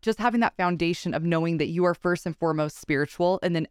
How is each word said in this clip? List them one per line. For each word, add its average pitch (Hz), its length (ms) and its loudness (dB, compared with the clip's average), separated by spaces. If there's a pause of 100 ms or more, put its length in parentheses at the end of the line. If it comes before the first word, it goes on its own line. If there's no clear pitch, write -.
Just - 180 0
having 233 220 2
that 226 160 0
foundation 175 560 0
of 160 120 -2
knowing 165 340 0
that 147 100 0
you 170 160 0
are 175 100 4
first 175 300 -2
and 165 120 -6
foremost 156 440 -2
spiritual, 160 600 0
and 175 120 0
then 160 160 0